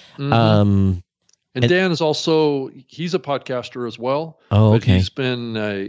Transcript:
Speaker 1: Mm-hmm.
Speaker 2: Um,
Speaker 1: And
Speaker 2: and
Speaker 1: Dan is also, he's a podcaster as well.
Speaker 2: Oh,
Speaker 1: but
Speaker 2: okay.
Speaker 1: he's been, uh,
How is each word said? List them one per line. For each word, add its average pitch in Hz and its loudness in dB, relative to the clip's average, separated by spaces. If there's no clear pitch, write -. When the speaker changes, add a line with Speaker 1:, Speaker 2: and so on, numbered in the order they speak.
Speaker 1:
Mm-hmm. 139 -6
Speaker 2:
Um, 101 2
Speaker 1:
And 123 -2
Speaker 2:
and - 2
Speaker 1:
Dan 180 2
is 151 -2
also, 151 0
he's 165 -8
a 185 -2
podcaster 123 -8
as 113 -12
well. 143 -6
Speaker 2:
Oh, 107 4
Speaker 1:
but 110 4
Speaker 2:
okay. 107 4
Speaker 1:
he's 95 2
been, 120 -4
uh, 104 -4